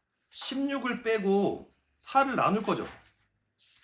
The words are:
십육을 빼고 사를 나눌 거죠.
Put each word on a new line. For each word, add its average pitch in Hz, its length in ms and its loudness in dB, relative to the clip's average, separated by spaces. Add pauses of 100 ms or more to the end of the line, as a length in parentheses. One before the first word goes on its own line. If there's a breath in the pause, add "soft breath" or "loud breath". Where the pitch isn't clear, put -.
(320)
십육을 269 720 -4
빼고 196 680 0 (260)
사를 269 360 2
나눌 185 280 2
거죠. 127 240 -2 (960)